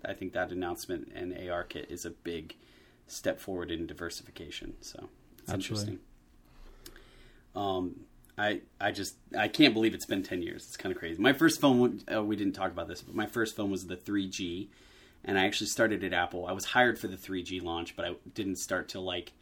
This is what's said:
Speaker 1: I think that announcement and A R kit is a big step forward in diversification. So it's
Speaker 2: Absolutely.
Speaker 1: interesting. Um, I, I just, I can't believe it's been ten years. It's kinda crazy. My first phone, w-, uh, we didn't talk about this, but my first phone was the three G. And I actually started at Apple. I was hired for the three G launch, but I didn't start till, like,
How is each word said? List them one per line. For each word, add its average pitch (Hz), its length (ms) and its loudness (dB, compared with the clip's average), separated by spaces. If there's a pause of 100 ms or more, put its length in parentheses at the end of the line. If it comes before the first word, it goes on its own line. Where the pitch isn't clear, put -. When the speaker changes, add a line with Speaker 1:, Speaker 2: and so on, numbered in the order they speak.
Speaker 1:
I 98 80 -4
think 92 220 -8
that 90 180 -2
announcement 87 640 -6
and 90 180 -6
A 90 160 -8
R 87 160 -2
kit - 260 -8
is 87 140 -8
a 87 60 -6
big 82 460 -8 (500)
step - 340 -4
forward 87 300 -4
in 82 160 -2
diversification. - 960 -10
So - 260 -14 (300)
it's - 120 -12
Speaker 2:
Absolutely. 104 440 -2
Speaker 1:
interesting. - 40 -12 (1600)
Um, 92 460 0 (360)
I, 104 240 2 (180)
I 104 140 2
just, 101 220 -4 (220)
I 107 120 4
can't 139 240 8
believe 110 220 4
it's - 100 -8
been 98 180 -2
ten 90 200 -4
years. 82 240 -8
It's - 100 -14
kinda - 220 -4
crazy. 85 240 -6
My 131 100 10
first 160 260 6
phone, 131 220 8
w-, - 380 2
uh, 107 40 2
we 104 140 2
didn't 98 180 2
talk 95 160 -2
about 85 160 -6
this, 87 140 -10
but - 140 -16
my 107 120 0
first 113 300 0
phone 101 140 0
was 92 160 -2
the 92 100 -6
three 101 320 0
G. 92 400 -4 (580)
And 101 120 4
I 95 80 8
actually 104 200 0
started 107 380 4
at 87 80 0
Apple. 87 340 0
I 90 60 -2
was 98 120 -4
hired 123 340 6
for 107 100 -6
the 95 80 -6
three 92 260 -2
G 90 180 -4
launch, 85 360 -4
but 87 80 -4
I 87 100 -4 (180)
didn't 95 240 -2
start 90 320 -2
till, 92 160 -8
like, 90 380 -4